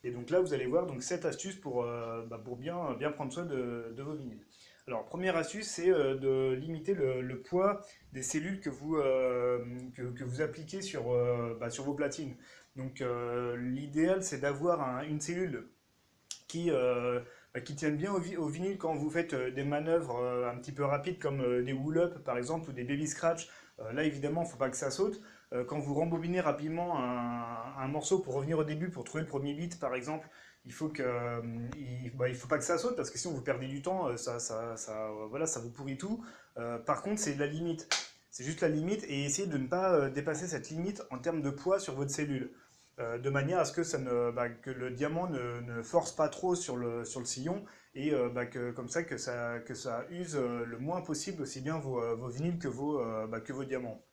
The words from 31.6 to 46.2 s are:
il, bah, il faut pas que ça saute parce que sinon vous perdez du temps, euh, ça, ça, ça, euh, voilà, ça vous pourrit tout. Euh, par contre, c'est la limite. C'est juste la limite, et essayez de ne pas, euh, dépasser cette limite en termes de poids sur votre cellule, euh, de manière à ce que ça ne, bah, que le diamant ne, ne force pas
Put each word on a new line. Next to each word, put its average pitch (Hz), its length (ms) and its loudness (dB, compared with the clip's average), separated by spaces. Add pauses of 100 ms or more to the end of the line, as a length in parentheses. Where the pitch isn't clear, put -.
il, 127 400 -6
bah, 127 140 2
il 123 60 -2
faut - 120 -10
pas 151 100 4
que 143 60 0
ça 170 140 2
saute 240 180 0
parce 135 140 -2
que - 80 -8
sinon 175 160 -4
vous 131 80 -4
perdez 131 260 -2
du 139 140 -4
temps, 180 260 0
euh, 120 80 0
ça, 120 240 -4
ça, 113 380 -4
ça, 110 300 -6
euh, 107 200 -6
voilà, 139 180 0
ça 156 140 -2
vous 120 120 -8
pourrit 135 260 -6
tout. 220 260 -4 (340)
Euh, 117 200 -2
par 135 240 2
contre, 208 180 0
c'est 143 160 0
la 143 120 2
limite. 160 420 -2 (400)
C'est - 140 -12
juste 151 180 -2
la 165 80 6
limite, 175 380 2
et 143 180 0
essayez 180 220 0
de 151 100 0
ne 131 100 0
pas, 180 260 4
euh, 139 160 6
dépasser 151 380 -2
cette 143 220 -4
limite 170 420 -2
en 127 60 -6
termes 160 240 0
de 139 80 2
poids 185 300 2
sur 151 160 -4
votre 139 160 0
cellule, 143 400 -2 (480)
euh, 120 180 -2
de 131 120 0
manière 143 300 4
à 156 60 6
ce - 80 -6
que 170 100 2
ça 156 140 0
ne, 120 340 2
bah, 120 180 0
que 117 220 -8
le 127 200 -4
diamant 151 380 0
ne, 120 300 -2
ne 117 240 -6
force 165 300 2
pas 151 160 4